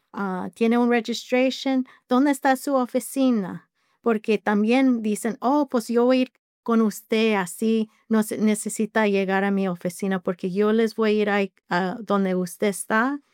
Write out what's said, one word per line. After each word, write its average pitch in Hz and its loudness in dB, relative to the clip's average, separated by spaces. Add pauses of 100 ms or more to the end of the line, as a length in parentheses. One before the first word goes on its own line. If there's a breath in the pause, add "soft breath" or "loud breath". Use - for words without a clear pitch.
(140)
Ah, 190 -6
¿tiene 226 2
un 240 2
registration? 254 0 (220 loud breath)
¿Dónde 269 2
está 269 2
su 277 -2
oficina?" 240 -2 (320)
Porque 214 0
también 226 2
dicen, 208 -4
"Oh, 277 2
pues 233 -2
yo 240 2
voy 254 4
a 254 2
ir 254 -2 (320)
con 226 2
usted, 220 0
así 220 -2 (180 soft breath)
no 220 2
se - -6
necesita 214 0
llegar 196 2
a 196 0
mi 196 0
oficina 185 -4
porque 185 -4
yo 208 2
les 220 0
voy 220 0
a 214 2
ir 208 0
a, 202 0 (300)
a 180 -2
donde 196 0
usted 180 -2
está 226 -2 (140)